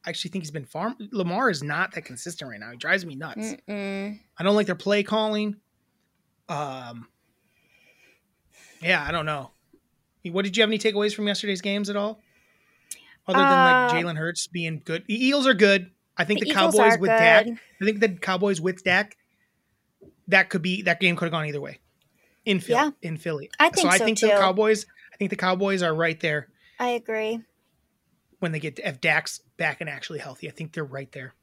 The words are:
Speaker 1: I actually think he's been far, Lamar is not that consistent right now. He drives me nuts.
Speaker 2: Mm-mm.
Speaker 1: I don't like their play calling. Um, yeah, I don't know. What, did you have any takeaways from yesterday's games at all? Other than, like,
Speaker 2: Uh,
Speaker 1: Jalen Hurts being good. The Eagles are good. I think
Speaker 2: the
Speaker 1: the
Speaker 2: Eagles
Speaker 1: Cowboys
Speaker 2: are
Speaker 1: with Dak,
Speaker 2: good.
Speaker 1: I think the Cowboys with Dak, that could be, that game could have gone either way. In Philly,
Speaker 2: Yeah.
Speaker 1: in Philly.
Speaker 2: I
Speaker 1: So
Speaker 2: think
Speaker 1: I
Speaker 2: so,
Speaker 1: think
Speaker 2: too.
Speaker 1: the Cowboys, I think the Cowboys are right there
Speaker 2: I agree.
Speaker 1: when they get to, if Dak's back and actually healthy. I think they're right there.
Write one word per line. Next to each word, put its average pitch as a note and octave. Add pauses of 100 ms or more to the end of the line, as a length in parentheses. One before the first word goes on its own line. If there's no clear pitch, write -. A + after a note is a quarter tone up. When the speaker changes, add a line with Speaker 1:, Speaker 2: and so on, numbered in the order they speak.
Speaker 1:
I F3
actually E3+
think F#3
he's D3+
been D3
far, G3 (180)
Lamar G3+
is C#3+
not D3+
that E3
consistent C3+
right G#2
now. G#2+
He A#2+
drives F3
me D#3
nuts. D#3+ (140)
Speaker 2:
Mm-mm. G3+ (200)
Speaker 1:
I -
don't G3+
like G#3
their F#3+
play G3+
calling. G#3+ (920)
Um, C3 (1700)
yeah, E3
I D3+
don't D#3+
know. D3 (800)
What, F#3+
did G3
you A3+
have G#3+
any A3
takeaways G#3
from G#3
yesterday's G3
games G3+
at G3+
all? G#3+ (1040)
Other F#3+
than, C#4
like, B3+
Speaker 2:
Uh, -
Speaker 1:
Jalen F3
Hurts E3
being E3
good. E3
The G#3 (120)
Eagles C#4
are C4
good. G3 (260)
I F3
think G#3
Speaker 2:
the A3
Speaker 1:
the D4+
Speaker 2:
Eagles D4
Speaker 1:
Cowboys A3+
Speaker 2:
are -
Speaker 1:
with G3
Dak, G#3+
Speaker 2:
good. A#3 (240)
Speaker 1:
I -
think G#3
the A3
Cowboys F#3
with F#3
Dak, F#3+ (1120)
that F#3+
could F3+
be, F#3
that E3+
game F3
could E3+
have D#3+
gone D#3
either D3
way. C#3+ (680)
In G3
Philly, A#3+
Speaker 2:
Yeah. D4+ (120)
Speaker 1:
in D#3+
Philly. D3+ (100)
Speaker 2:
I D#4
Speaker 1:
So F4+
Speaker 2:
think F4
Speaker 1:
I F#3+
Speaker 2:
so, A3+
Speaker 1:
think A3
Speaker 2:
too. A3
Speaker 1:
the G#3
Cowboys, G3+ (260)
I -
think G3
the G3+
Cowboys F#3
are E3
right E3
there D3+ (320)
Speaker 2:
I B3
agree. A3+ (960)
Speaker 1:
when E3+
they D#3+
get D3+
to, -
if C3+
Dak's D#3 (180)
back D#3
and D#3
actually F3+
healthy. -
I C#3+
think D#3+
they're D#3+
right C3+
there. C3